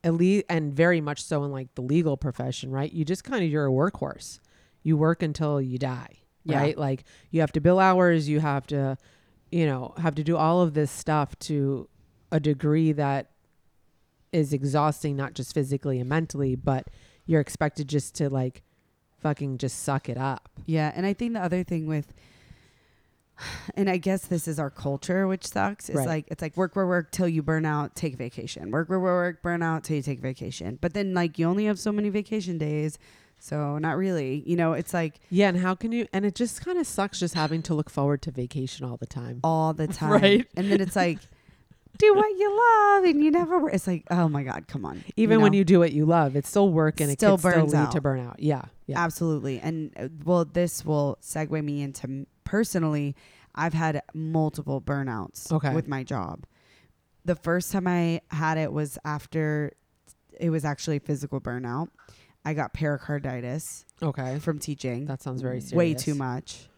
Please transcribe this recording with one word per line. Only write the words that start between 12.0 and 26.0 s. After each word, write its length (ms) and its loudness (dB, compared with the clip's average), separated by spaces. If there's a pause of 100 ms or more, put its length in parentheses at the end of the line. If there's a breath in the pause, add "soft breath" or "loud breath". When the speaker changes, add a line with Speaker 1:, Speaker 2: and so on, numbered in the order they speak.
Speaker 1:
a 80 2
degree 520 2
that 400 -2 (1000)
is 200 2
exhausting, 640 0
not 180 -4
just 200 -8
physically 460 0
and 100 -4
mentally, 460 0
but 340 -2 (360 soft breath)
you're 160 4
expected 460 -2
just 280 -2
to, 140 -2
like, 320 -4 (580)
fucking 380 -4
just 220 -4
suck 300 -4
it 80 -6
up. 320 -6 (160)
Speaker 2:
Yeah. 280 0
And 140 2
I 60 2
think 200 -4
the 80 -4
other 220 0
thing 240 -2
with, 260 -4 (1200 soft breath)
<sighs> 380 -12
and 140 2
I 80 2
guess 300 -2
this 200 -2
is 120 -4
our 100 -4
culture, 580 -2
which 200 -4
sucks, 420 -4
is 60 -4
Speaker 1:
Right. 120 0